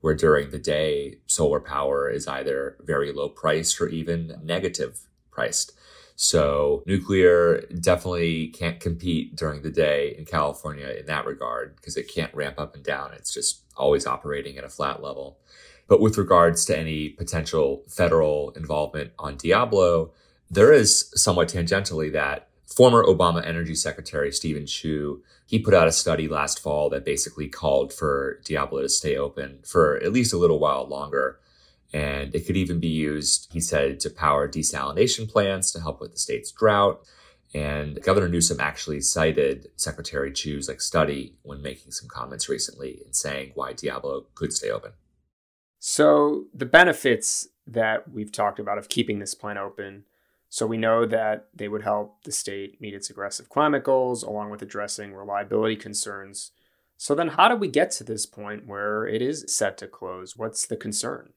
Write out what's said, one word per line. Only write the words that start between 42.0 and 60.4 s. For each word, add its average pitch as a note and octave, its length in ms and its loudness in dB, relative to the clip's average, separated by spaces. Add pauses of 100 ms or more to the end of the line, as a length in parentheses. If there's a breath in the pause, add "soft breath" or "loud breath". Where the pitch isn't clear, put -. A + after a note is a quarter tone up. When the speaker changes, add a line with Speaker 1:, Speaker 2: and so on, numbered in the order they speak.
Speaker 1:
comments C2 400 -10
recently - 560 -8
and C2+ 100 -20
saying C2+ 400 -4
why C2 200 -6
Diablo C#2 600 -8
could - 200 -6
stay - 160 -4
open. - 240 -8 (840)
Speaker 2:
So D3 760 4
the C3+ 120 -8
benefits D3 840 4 (180)
that A2 420 -2
we've G#2+ 220 -12
talked G#2 280 -2
about G2+ 180 -4
of G2+ 100 -12
keeping A2 320 -2
this G2 160 -10
plant G#2 240 -10
open, G2 460 -12 (480)
so A#2+ 140 -2
we A2+ 80 -2
know A2+ 300 4
that G#2+ 480 -2
they G#2 160 -10
would G#2+ 140 -6
help G#2 420 -4
the - 80 -12
state G2+ 480 -8
meet G#2 120 -12
its G2 160 -12
aggressive - 380 -10
climate C#3+ 380 2
goals, B2+ 360 2
along G#2 280 -8
with G#2 120 -12
addressing G2+ 520 -10
reliability G2+ 640 -2
concerns. G2+ 760 -10 (460)
So - 180 -2
then E3 140 0
how F3+ 180 6
do A#3+ 80 4
we G3+ 140 -2
get C#3+ 220 2
to - 120 -10
this A2 220 -6
point G#2+ 420 -12
where G#2 400 -4
it A2 140 -2
is C#3+ 260 -4
set - 300 -2
to - 100 -14
close? F#2 480 -14
What's A2 300 -6